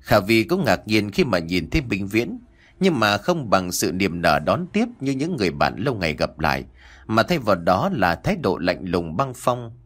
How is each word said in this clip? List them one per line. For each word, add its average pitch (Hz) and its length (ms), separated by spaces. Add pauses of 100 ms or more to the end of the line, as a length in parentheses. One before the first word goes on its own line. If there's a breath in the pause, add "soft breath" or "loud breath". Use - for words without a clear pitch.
Khả 107 200
Vi 110 240
cũng 180 200
ngạc - 240
nhiên 107 220
khi 180 140
mà 104 140
nhìn 82 320
thấy 160 120
Minh 104 240
Viễn, 120 320 (420 soft breath)
nhưng 175 200
mà 104 180
không 156 320
bằng 92 220
sự 92 200
niềm 87 300
nở 78 160
đón 98 340
tiếp 226 140 (140)
như 135 120
những 151 240
người 95 140
bạn 71 260
lâu 117 180
ngày 82 200
gặp - 260
lại, 67 240 (420 soft breath)
mà 113 160
thay 175 160
vào 104 180
đó 92 360
là 92 220
thái 185 220
độ 110 220
lạnh 87 260
lùng 85 320
băng 135 200
phong. 120 360 (140)